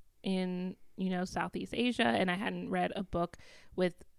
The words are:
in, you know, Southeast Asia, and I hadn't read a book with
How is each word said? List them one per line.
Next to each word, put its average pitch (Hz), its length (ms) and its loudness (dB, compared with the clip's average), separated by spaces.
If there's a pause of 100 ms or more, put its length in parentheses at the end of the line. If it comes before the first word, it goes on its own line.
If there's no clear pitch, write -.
(220)
in, 185 540 0 (220)
you 190 120 0
know, 185 160 0
Southeast 180 480 -4
Asia, 233 320 2
and 214 240 4
I 175 60 2
hadn't 180 340 -4
read 180 260 2
a 202 80 -4
book 175 340 -2 (380)
with 180 180 2 (260)